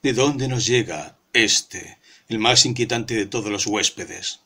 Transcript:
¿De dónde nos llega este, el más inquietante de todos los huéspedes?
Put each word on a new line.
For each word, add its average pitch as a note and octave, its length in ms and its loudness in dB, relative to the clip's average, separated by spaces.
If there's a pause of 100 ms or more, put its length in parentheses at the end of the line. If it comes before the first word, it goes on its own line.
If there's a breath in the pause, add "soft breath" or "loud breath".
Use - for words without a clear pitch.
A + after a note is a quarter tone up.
¿De C3 100 0
dónde C3+ 340 2
nos B2 200 -2
llega F#2 500 -2 (160)
este, - 640 0 (300 soft breath)
el A2+ 100 -4
más A#2 280 4
inquietante A#2 500 -2
de G#2 100 0
todos G#2+ 260 -4
los G2+ 140 -2
huéspedes? - 800 -4